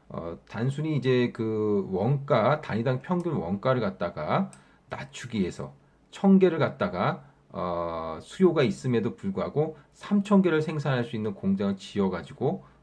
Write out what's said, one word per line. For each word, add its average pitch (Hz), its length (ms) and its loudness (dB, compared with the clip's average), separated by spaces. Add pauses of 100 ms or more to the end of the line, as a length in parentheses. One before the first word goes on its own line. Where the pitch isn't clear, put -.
어, 82 280 -10 (100)
단순히 139 500 -4
이제 123 340 2
그 107 600 0
원가, 127 720 2
단위당 127 400 -2
평균 175 320 -2
원가를 98 480 0
갖다가 95 720 -2 (380)
낮추기 - 500 -8
위해서 - 340 -4 (380)
천 196 280 6
개를 175 180 4
갖다가, 110 640 -2 (260)
어, 85 720 -6
수요가 160 420 4
있음에도 117 520 0
불구하고 98 600 -4 (160)
삼천 202 480 2
개를 160 200 4
생산할 147 420 0
수 117 120 -8
있는 107 200 -2
공장을 98 420 0
지어가지고, 101 840 -2 (200)